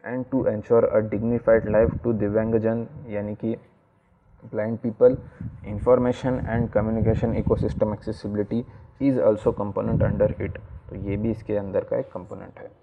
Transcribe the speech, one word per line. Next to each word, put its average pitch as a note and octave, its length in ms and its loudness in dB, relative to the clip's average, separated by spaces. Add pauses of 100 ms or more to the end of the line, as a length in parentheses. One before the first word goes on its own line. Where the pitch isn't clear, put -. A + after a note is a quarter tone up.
(100)
and B2+ 220 -6
to C3 200 0
ensure G#2+ 320 4
a A2 280 2
dignified A2+ 640 2
life A#2 280 4
to A#2+ 100 0
दिव्यांगजन, A2 760 0 (200)
यानी G#2 280 -6
कि A2+ 200 -4 (920)
ब्लाइंड A2 340 -4
पीपल। B2 380 4 (520)
Information B2 720 2
and A2+ 360 -2
communication A2 680 0
ecosystem G#2+ 520 0
accessibility G#2 680 -4 (380)
is C3+ 260 2
also G#2+ 340 2
component G#2 380 -2 (120)
under G#2 180 2
it। G2 300 -6 (300)
तो - 60 -12
ये G2 220 -6
भी A2 140 -2
इसके G#2+ 260 -4
अंदर G2 260 -2
का - 140 -4
एक C3+ 140 -6
कंपोनेंट - 480 -14
है। - 120 -18 (120)